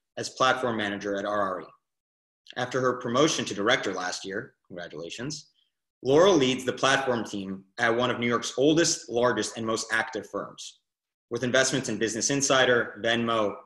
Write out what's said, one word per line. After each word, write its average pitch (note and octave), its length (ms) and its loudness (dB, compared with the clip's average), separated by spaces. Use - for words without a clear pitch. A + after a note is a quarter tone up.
as A#2 140 -6
platform B2+ 440 0
manager G2+ 400 -4
at G2 80 -4
R G#2 180 -2
R F#2 200 -2
E. D#2 40 -14
After B2 240 -2
her B2 180 0
promotion B2+ 460 2
to - 80 -6
director G#2 400 0
last F2+ 320 -6
year, G2+ 300 -8
congratulations, F2 840 -12
Laurel D#3+ 320 6
leads C3 300 2
the - 80 -2
platform B2+ 500 0
team G2 400 -8
at A#2 160 2
one B2 160 0
of G#2 80 -4
New A#2+ 80 0
York's A#2 300 0
oldest, D#3 520 2
largest, A#2 460 0
and A2+ 100 -6
most A2+ 240 -2
active A2 400 -4
firms, - 520 -12
with A#2+ 160 -4
investments B2+ 420 2
in A2 100 -4
Business G#2+ 320 -2
Insider, C3 720 2
Venmo, A2+ 540 0